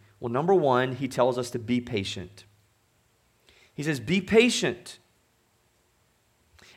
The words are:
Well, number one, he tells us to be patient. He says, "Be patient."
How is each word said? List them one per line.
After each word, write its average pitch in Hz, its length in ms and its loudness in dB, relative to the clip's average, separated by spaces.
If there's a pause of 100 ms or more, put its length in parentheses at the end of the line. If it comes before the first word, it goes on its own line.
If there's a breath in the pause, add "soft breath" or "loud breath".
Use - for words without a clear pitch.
(180 soft breath)
Well, 117 140 -8
number 160 220 2
one, 131 420 2
he 135 100 -6
tells 123 320 0
us 123 120 -6
to 127 80 -6
be 120 220 -2
patient. 101 640 -8 (1300 soft breath)
He 147 80 -8
says, 143 180 -2
"Be 165 200 -2
patient." 202 800 2 (1800 soft breath)